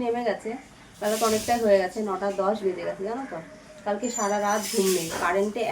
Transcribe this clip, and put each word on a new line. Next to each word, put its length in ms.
নেমে 260
গেছে, 220
বেলা 200
তো 60
অনেকটাই 380
হয়ে 180
গেছে, 200
নটা 260
দশ 220
বেজে 240
গেছে, 160
জানো 260
তো? 80
কালকে 260
সারা 300
রাত 220
ঘুম 140
নেই, 120
কারেন্টে 500